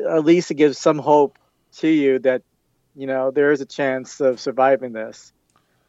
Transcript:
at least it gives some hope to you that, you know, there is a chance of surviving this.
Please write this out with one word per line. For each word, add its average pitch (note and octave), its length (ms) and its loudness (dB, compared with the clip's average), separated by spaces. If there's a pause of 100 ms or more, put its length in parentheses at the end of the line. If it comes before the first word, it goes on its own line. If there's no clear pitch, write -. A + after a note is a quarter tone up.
at D#3+ 160 0
least E3+ 240 2
it D#3+ 60 -6
gives C#3+ 240 2
some D#3 180 2
hope C#3+ 400 2 (400)
to D#3+ 100 -4
you C#3 320 2
that, B2+ 220 0 (540)
you C3+ 100 -14
know, C3 240 -4
there C#3+ 220 2
is C#3 100 -2
a C3+ 40 -10
chance C3 560 -6
of C3 180 0
surviving C3 520 0
this. A2 420 -16 (560)